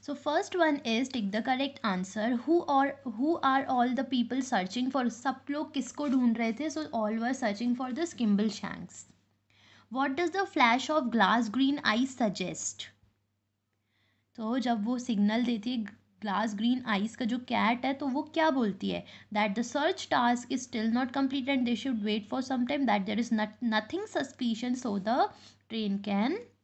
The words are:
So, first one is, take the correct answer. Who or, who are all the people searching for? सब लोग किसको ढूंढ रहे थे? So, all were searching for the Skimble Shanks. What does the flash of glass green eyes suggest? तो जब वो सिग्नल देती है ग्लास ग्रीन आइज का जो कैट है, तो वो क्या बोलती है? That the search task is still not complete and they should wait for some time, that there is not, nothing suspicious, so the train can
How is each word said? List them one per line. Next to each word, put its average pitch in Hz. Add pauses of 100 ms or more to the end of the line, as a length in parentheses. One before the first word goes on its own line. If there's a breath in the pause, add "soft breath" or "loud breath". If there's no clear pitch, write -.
So, 285
first 349
one 302 (140)
is, 262
take 202
the 214
correct 269
answer. 208 (160)
Who 330
or, 277
who 262
are 269
all 247
the -
people 247
searching 233
for? 254 (140)
सब 262 (120)
लोग 302
किसको 285
ढूंढ 233
रहे 226
थे? 302
So, 311 (160)
all 214
were 254 (100)
searching 240
for 254
the 330
Skimble 208
Shanks. - (840 soft breath)
What 269
does 349
the 392 (120)
flash 262
of 285
glass 220 (120)
green 285 (140)
eyes 262
suggest? - (1500)
तो 233 (100)
जब 220
वो 247
सिग्नल 214
देती 240
है 208 (260)
ग्लास 208
ग्रीन 240 (100)
आइज 202
का 254
जो 247 (120)
कैट 233
है, 269
तो 285
वो 269 (120)
क्या 320
बोलती 208
है? 170 (300 loud breath)
That 208
the 240
search 320
task 247
is 254
still 220
not 254
complete 269
and 247
they 240
should 247
wait 214
for 254
some 247
time, 285
that 208
there 208
is -
not, 214
nothing 220 (100)
suspicious, 247
so 202
the 247 (400 loud breath)
train 208
can 208 (300)